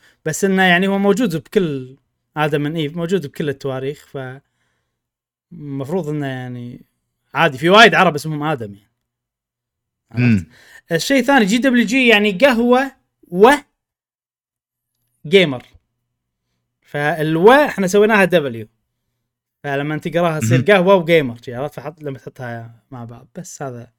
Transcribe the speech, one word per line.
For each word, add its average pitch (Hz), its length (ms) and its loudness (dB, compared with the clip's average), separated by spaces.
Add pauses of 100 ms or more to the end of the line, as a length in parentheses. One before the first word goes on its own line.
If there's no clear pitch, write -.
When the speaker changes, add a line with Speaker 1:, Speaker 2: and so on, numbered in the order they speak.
(240)
Speaker 1:
بس 156 200 -6
إنه 190 180 2
يعني 185 260 2
هو 196 100 -2
موجود 202 380 0
بكل، 139 600 -4 (400)
آدم 151 360 -2
and 170 40 -8
إيف 156 200 -6
موجود 170 300 -4
بكل 147 220 -8
التواريخ، 135 640 -8
ف 143 60 -12 (1300)
المفروض 147 560 -10
إنه 147 180 -6
يعني 127 580 -12 (500)
عادي، 143 240 0
في 156 100 -2
وايد 202 260 8
عرب 165 200 2
اسمهم 151 280 -8
آدم 117 320 -6
يعني. - 160 -20 (1200)
عرفت؟ 117 120 -4
Speaker 2:
مم. 107 240 2 (460)
Speaker 1:
الشيء 262 260 0
الثاني، 247 260 4
جي 202 140 0
دبليو 240 280 2
جي 247 220 2
يعني 208 240 4
قهوة 247 600 2 (360)
و 196 220 6 (1800)
جيمر. 151 400 0 (1160)
فالو 156 720 0
إحنا 269 340 2
سويناها 202 380 2
دبليو. 139 440 -2 (960)
فلما 143 340 -4
تقراها 165 420 -2
تصير 120 180 2
Speaker 2:
مهم. 123 80 -2
Speaker 1:
قهوة 196 280 4
وجيمر، 160 480 2
شي، 123 120 -14
عرفت؟ 139 200 -8
فحط، 143 280 -16
لما 139 160 -10
تحطها 117 560 -14 (160)
مع 120 140 -16
بعض. 120 240 -20 (100)
بس - 240 -16
هذا، 120 360 -14